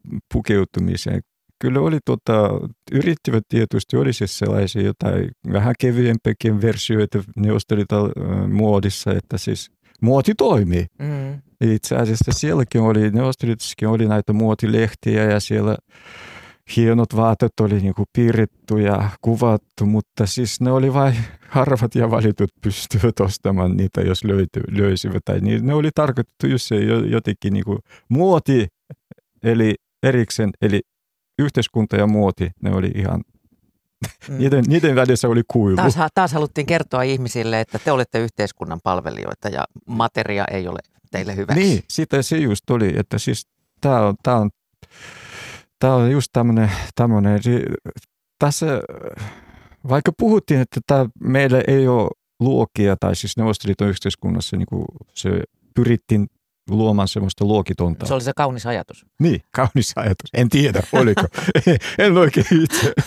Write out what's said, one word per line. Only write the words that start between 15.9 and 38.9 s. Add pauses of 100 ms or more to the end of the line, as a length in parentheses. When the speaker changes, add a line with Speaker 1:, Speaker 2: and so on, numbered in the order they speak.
Speaker 1:
hienot
vaatteet
oli
niinku
piirretty
ja (100)
kuvattu,
mutta
siis
ne
oli
vain (320)
harvat
ja
valitut (100)
pystyvät
ostamaan
niitä,
jos
löyty-, (160)
löysivät.
Tai
ni-,
ne
oli
tarkoitettu
just
se
jo-,
jotenkin
niinku (300)
muoti, (760)
eli (280)
erikseen, (120)
eli (580)
yhteiskunta
ja
muoti, (120)
ne
oli
ihan, (1080)
Speaker 2:
Mm.
Speaker 1:
niiden,
niiden
välissä
oli
kuilu.
Speaker 2:
Taas
ha-,
taas
haluttiin
kertoa
ihmisille,
että
te
olette
yhteiskunnan
palvelijoita